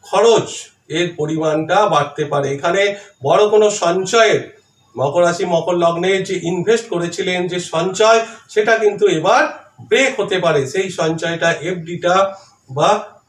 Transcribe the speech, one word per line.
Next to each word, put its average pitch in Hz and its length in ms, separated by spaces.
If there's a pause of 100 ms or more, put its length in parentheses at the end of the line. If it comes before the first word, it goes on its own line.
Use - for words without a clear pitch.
খরচ 208 460 (400)
এর 170 280
পরিমাণটা 156 720
বাড়তে 151 380
পারে। 139 260
এখানে 180 460 (260)
বড় 185 260
কোনো 214 220
সঞ্চয়ের, 190 880 (400)
মকর 143 240
রাশি, 175 220
মকর 175 320
লগ্নে 175 420
যে 180 240
ইনভেস্ট 185 460
করেছিলেন 180 600
যে 175 120
সঞ্চয়, 214 680 (220)
সেটা 220 300
কিন্তু 208 280
এবার 196 420 (320)
ব্রেক 240 400
হতে 185 180
পারে। 156 280
সেই 190 240
সঞ্চয়টা, 165 640
এফডিটা 175 840 (360)
বা 175 380 (200)